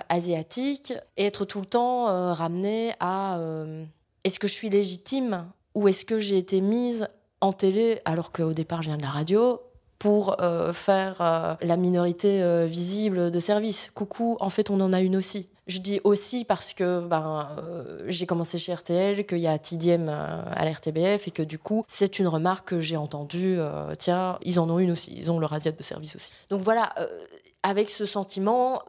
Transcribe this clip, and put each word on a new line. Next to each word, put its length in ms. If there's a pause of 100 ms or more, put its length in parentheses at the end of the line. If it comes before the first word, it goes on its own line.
asiatique 880 (220)
et 100
être 180
tout 160
le 60
temps, 420
euh, 240
ramenée 640
à, 400
euh, 460 (400)
est-ce 160
que 80
je 60
suis 140
légitime 760 (300)
ou 100
est-ce 180
que 140
j'ai 200
été 220
mise 460 (340)
en 120
télé 520
alors 280
qu'au 200
départ 300
je 60
viens 80
de 60
la 80
radio 520 (380)
pour, 420
euh, 300
faire, 480
euh, 420
la 140
minorité, 680
euh, 240
visible 640
de 80
service. 560
Coucou, 460
en 100
fait 180
on 120
en 120
a 80
une 140
aussi. 340 (180)
Je 120
dis 260
aussi 400
parce 300
que, 260
ben, 560
euh, 500
j'ai 200
commencé 320
chez 160
R 80
T 100
L, 320
qu'il 140
y 80
a 100
Tidiem, 540
euh, 340
à 220
la 60
R 100
T 100
B 60 (180)
F 100
et 40
que 120
du 160
coup, 300
c'est 300
une 100
remarque 400
que 120
j'ai 180
entendue, 600
euh, « 400
Tiens, 440
ils 180
en 80
ont 100
une 120
aussi, 260
ils 140
ont 80
leur 160
asiate 240
de 40
service 340
aussi. » 180 (160)
Donc 100
voilà, 380
euh, 80 (560)
avec 260
ce 160
sentiment, 840